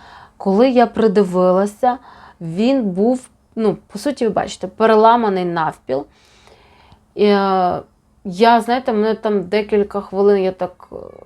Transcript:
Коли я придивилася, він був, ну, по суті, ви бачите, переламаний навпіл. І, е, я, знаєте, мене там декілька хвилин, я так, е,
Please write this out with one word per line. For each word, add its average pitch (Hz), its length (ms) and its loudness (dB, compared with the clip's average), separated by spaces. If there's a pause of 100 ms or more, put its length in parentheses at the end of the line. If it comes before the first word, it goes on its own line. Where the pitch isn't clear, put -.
(380)
Коли 202 320 2
я 240 180 2
придивилася, 202 1120 0 (440)
він 220 420 -2
був, 208 460 -2 (260)
ну, 208 220 0 (100)
по 202 120 -14
суті, 269 280 -4
ви 196 60 -2
бачите, - 340 -6
переламаний 220 760 2
навпіл. 156 600 -6 (1120)
І, 208 100 0
е, 196 540 2 (460)
я, 220 360 4
знаєте, 247 320 -4
мене 214 220 0
там 208 280 -4
декілька 202 580 -2
хвилин, 196 420 0
я 185 80 -2
так, 180 400 -10
е, - 40 -16 (300)